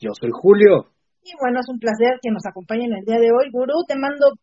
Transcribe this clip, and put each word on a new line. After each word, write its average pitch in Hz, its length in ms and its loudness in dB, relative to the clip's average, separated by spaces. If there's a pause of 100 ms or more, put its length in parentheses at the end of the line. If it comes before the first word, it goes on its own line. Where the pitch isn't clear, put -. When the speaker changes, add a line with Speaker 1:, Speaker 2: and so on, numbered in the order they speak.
Speaker 1:
yo 107 80 -6
soy 120 240 -8
Julio. 202 560 4 (320)
Speaker 2:
Y - 160 -20
bueno, 247 240 -2
es 254 80 -12
un 240 80 -10
placer 233 400 0
que 226 160 -4
nos 180 80 -10
acompañen 220 480 -8
el 196 160 -8
día 226 80 -2
de 233 160 4
hoy. 262 160 2
Gurú, 262 400 -4
te 277 80 -6
mando 277 480 0